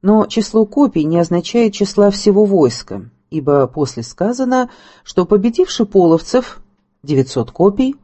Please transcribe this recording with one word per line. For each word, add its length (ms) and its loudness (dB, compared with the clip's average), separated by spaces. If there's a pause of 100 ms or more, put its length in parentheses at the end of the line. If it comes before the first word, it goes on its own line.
Но 240 4
число 400 0
копий 380 0
не 140 0
означает 560 0
числа 360 2
всего 340 2
войска, 640 -2 (220)
ибо 380 0
после 340 -6
сказано, 680 -4 (360)
что 220 -2
победивши 600 0
половцев — 760 0 (440)
девятьсот 480 -2
копий, 520 0